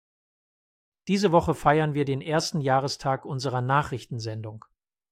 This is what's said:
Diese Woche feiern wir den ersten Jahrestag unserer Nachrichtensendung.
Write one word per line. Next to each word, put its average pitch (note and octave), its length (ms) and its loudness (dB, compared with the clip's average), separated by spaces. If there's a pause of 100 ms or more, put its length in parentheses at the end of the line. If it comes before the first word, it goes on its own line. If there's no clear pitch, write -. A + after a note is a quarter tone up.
(1080)
Diese G3 240 2
Woche E3 240 4
feiern D3+ 400 2
wir D3 100 0
den C3+ 160 -4
ersten D#3+ 400 -2
Jahrestag C3 640 0
unserer B2+ 360 -4
Nachrichtensendung. A2+ 1000 -4 (480)